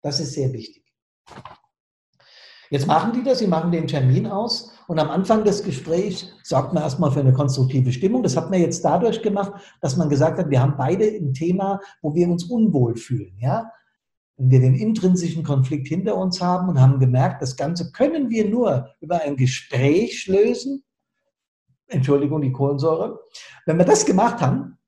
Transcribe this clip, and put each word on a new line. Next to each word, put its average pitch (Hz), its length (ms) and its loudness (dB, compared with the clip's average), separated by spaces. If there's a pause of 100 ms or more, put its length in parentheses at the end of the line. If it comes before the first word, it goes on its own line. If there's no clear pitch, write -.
Das 143 180 -4
ist 139 140 -6
sehr 131 220 -2
wichtig. - 280 -16 (1900)
Jetzt 143 160 -2
machen 180 260 2
die 254 100 -2
das, 254 180 0
sie 214 60 -2
machen 170 240 0
den 160 160 -2
Termin 135 400 2
aus 214 440 -6 (180)
und 160 100 -2
am 151 120 0
Anfang 202 340 0
des 196 180 2
Gesprächs 180 680 -4 (140)
sorgt 139 300 -2
man 156 100 0
erstmal 147 300 0
für 147 80 0
eine 131 140 6
konstruktive 131 580 0
Stimmung. 226 300 0
Das 190 120 0
hat - 140 -2
man 185 120 0
jetzt 170 220 -2
dadurch 180 380 0
gemacht, 196 320 -4 (300)
dass 131 160 -2
man 156 100 0
gesagt 151 300 2
hat, 170 100 -2
wir 131 140 2
haben 143 160 2
beide 170 260 0
ein 175 300 -2
Thema, 190 460 -2 (200)
wo 151 140 -4
wir 175 160 2
uns 175 140 -2
unwohl 165 520 0
fühlen, 98 420 -8
ja? 175 320 -4 (680)
Wenn 131 120 2
wir 131 100 8
den 131 140 4
intrinsischen 180 680 0
Konflikt 139 460 -2
hinter 190 280 -2
uns 185 240 -4
haben 180 300 0
und 139 100 2
haben 131 180 6
gemerkt, 127 440 2
das - 160 -8
Ganze 165 340 -6
können 285 380 0
wir 220 180 0
nur 202 400 0 (120)
über 165 200 -2
ein 143 160 -4
Gespräch 135 920 0
lösen, 240 560 0 (1080)
Entschuldigung, 143 520 0
die 131 120 -2
Kohlensäure. 143 680 -2 (460)
Wenn 160 100 0
wir 175 80 6
das 415 220 4
gemacht 208 340 2
haben - 480 -2